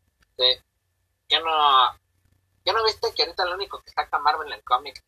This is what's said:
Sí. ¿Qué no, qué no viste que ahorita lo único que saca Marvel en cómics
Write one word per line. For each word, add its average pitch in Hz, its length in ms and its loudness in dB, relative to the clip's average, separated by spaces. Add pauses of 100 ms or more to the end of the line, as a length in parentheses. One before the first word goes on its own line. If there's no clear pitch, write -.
(380)
Sí. 127 200 2 (680)
¿Qué 147 140 0
no, 147 580 4 (640)
qué 180 80 -2
no 220 140 0
viste - 280 -2
que - 100 -2
ahorita 170 220 -4
lo 175 100 -4
único - 260 -10
que - 100 -20
saca - 280 -4
Marvel 151 340 0
en - 80 -14
cómics 135 460 -4